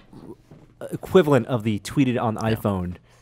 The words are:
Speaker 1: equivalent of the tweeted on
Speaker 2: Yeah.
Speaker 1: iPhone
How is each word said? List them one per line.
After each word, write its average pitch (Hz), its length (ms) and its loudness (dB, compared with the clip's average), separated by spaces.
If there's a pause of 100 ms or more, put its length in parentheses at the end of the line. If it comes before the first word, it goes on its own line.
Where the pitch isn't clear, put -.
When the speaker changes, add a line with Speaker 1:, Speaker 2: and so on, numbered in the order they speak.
(920)
Speaker 1:
equivalent 147 560 2
of 120 160 -2
the 107 180 0
tweeted 127 400 0
on 110 140 0
Speaker 2:
Yeah. 110 200 -2
Speaker 1:
iPhone 90 420 -2 (260)